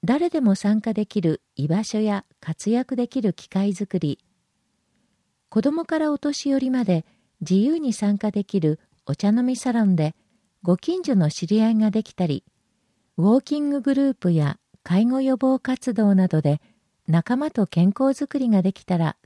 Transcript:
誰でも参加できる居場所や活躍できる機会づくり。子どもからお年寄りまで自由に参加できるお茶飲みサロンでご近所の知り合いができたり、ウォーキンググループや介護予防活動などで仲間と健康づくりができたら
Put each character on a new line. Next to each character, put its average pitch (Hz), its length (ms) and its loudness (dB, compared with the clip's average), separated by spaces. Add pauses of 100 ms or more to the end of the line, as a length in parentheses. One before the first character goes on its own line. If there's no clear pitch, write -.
誰 294 260 0
で 311 120 -2
も 208 120 4
参 214 260 0
加 220 140 -4
で 214 140 -2
き 208 140 -4
る 165 200 0 (140)
居 143 120 -4
場 185 160 0
所 214 160 -4
や 208 240 -2 (160)
活 - 300 -8
躍 247 260 -2
で 240 120 -2
き 269 120 -6
る 208 140 0
機 - 140 -14
会 196 240 -2
づ 190 160 -6
く 190 100 -4
り。 147 220 -4 (1300)
子 220 120 0
ど 285 100 2
も 330 140 -4
か 320 140 -2
ら 302 120 0
お 285 60 -2
年 294 320 -4
寄 269 100 2
り 262 100 -2
ま 254 140 0
で 170 220 0 (360)
自 180 140 0
由 262 220 2
に 285 160 -2
参 208 240 0
加 208 140 -2
で 202 120 -2
き 196 160 -2
る 156 200 0 (260)
お 139 100 -4
茶 202 140 0
飲 240 160 2
み 254 100 0
サ 247 160 -4
ロ 226 140 2
ン 185 100 4
で 156 200 0 (460)
ご 180 160 2
近 359 260 -4
所 294 120 0
の 160 140 4
知 - 180 -8
り 214 140 2
合 220 100 4
い 226 40 2
が 214 140 2
で 214 140 -2
き - 100 -14
た 180 140 -2
り、 143 160 -4 (760)
ウ 202 180 4
ォ 269 40 4
ー - 40 -6
キ 294 160 -4
ン 294 100 -2
グ 285 120 -2
グ 269 140 0
ル 277 160 2
ー - 40 -2
プ 180 160 -2
や 151 280 0 (240)
介 190 220 2
護 254 160 0
予 262 160 0
防 262 220 2
活 254 340 -4
動 202 220 2
な 185 120 4
ど 160 140 0
で 147 200 0 (460)
仲 170 300 0
間 302 120 -2
と 214 160 0
健 170 220 2
康 202 160 0
づ 269 240 0
く 285 120 -4
り 254 100 -2
が 202 120 4
で 190 120 0
き - 100 -16
た 180 140 -2
ら 165 180 -2 (100)